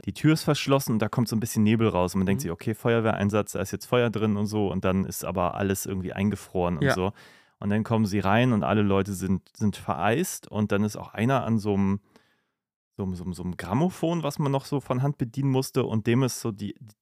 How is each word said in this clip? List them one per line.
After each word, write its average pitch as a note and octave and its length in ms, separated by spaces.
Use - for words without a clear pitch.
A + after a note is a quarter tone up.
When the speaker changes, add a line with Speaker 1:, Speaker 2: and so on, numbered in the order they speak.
Speaker 1:
die F#2+ 80
Tür D3+ 200
ist D#3 100
verschlossen C#3 500
und A2 80
da A2 80
kommt B2 180
so A#2+ 80
ein A2 40
bisschen A2 240
Nebel A2 240
raus. F2+ 280
Und G2 40
man F#2 60
denkt G2 160
Speaker 2:
Mhm. - 20
Speaker 1:
sich, E2+ 80
okay, G#2+ 220
Feuerwehreinsatz, G#2+ 800
da F#2+ 80
ist G2 100
jetzt G2 140
Feuer A#2+ 240
drin G#2+ 280
und G#2 100
so. G#2 240
Und F#2 140
dann F#2+ 200
ist - 200
aber F2+ 300
alles G2 300
irgendwie F#2 280
eingefroren F#2+ 640
und G2+ 60
Speaker 2:
Ja. C3+ 100
Speaker 1:
so. F#2 200
Und G2+ 100
dann G#2 140
kommen A2 220
sie G2+ 140
rein A2+ 340
und G2+ 100
alle G#2 200
Leute G2 300
sind, F#2 280
sind G#2 200
vereist. A2 720
Und G#2 220
dann G2+ 120
ist G#2 120
auch E2+ 180
einer A#2+ 300
an A2+ 140
so G#2 160
einem, G2 260
so G#2 60
einem, F#2 120
so F2 80
einem, F2 100
so E2+ 100
einem F2+ 140
Grammophon, E3 680
was C#3+ 160
man C#3+ 120
noch C3+ 140
so C#3+ 140
von B2+ 220
Hand C#3+ 160
bedienen C#3 340
musste. C3 320
Und A2 240
dem A#2+ 160
ist B2 180
so A#2 100
die, G#2 240